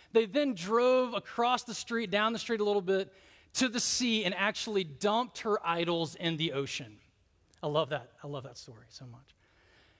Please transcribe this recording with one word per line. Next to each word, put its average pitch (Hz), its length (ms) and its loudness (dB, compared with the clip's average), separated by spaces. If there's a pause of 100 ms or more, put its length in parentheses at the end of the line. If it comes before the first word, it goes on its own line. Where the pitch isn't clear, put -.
(120)
they 226 140 6
then 269 260 2
drove 240 640 2
across 240 480 0
the 226 120 -10
street, 226 360 -4
down 214 220 2
the 226 60 -4
street 226 220 -2
a 208 40 2
little 208 180 2
bit, 190 300 0 (400)
to 254 160 2
the 233 100 -4
sea 226 460 2
and 190 100 0
actually 202 500 0
dumped 208 560 -2
her 208 260 0
idols 170 500 0
in 165 220 -2
the 160 140 -2
ocean. 131 460 -6 (640)
I 160 60 -2
love 147 220 0
that. 139 200 -6 (140)
I - 20 -10
love 143 180 -10
that - 140 -16
story 120 300 -20
so - 180 -18
much. 123 280 -20 (640)